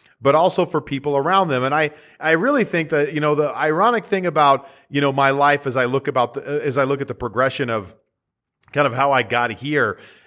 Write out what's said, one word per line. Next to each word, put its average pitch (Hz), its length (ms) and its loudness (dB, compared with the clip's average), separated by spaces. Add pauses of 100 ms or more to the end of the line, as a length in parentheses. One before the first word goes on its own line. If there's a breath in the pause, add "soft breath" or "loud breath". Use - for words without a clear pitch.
(220 soft breath)
but 135 120 4
also 175 320 2
for 151 160 -2
people 143 360 -4
around 175 320 2
them. 127 140 0
And 135 120 0
I, 151 160 0 (280 loud breath)
I 156 120 0
really 226 320 2
think 165 260 -2
that, 147 240 0
you 151 60 -2
know, 151 160 2
the 143 180 0
ironic 165 520 0
thing 190 200 -2
about, 143 420 2 (220 loud breath)
you 139 120 -2
know, 143 100 2
my 135 200 2
life 143 360 2
as 123 100 -6
I 127 80 2
look 131 220 -2
about 123 260 0
the, 135 80 -10 (240)
as 131 120 -2
I 139 80 2
look 135 160 -2
at 135 60 -6
the 123 60 -10
progression 123 560 -2
of 104 240 -6 (800)
kind 143 160 0
of 117 60 -2
how 135 180 0
I 131 100 2
got 117 300 -2
here, 123 480 -2 (280 loud breath)